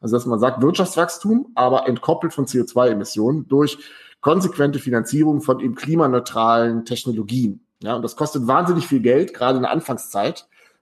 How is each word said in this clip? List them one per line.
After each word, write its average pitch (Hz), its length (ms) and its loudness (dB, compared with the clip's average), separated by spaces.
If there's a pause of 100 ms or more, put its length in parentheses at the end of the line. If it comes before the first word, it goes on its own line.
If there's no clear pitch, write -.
Also, 117 160 -2
dass 120 80 0
man 117 160 0
sagt, 123 220 2
Wirtschaftswachstum, 185 920 0
aber 127 320 2
entkoppelt 151 460 -2
von 135 140 -2
C 123 160 -2
O - 20 0
zwei 123 240 2
Emissionen 113 580 -2
durch 143 320 2 (440)
konsequente 143 560 0
Finanzierung 135 640 0
von 123 180 0
eben 120 140 -4
klimaneutralen 117 1120 0
Technologien, 113 760 -4 (220)
ja. 110 120 -4
Und 120 80 -4
das 113 140 -8
kostet 147 300 -2
wahnsinnig 170 400 2
viel 135 140 2
Geld, 127 340 2
gerade 127 240 0
in 123 40 0
der - 80 0
Anfangszeit, 127 760 -4 (360)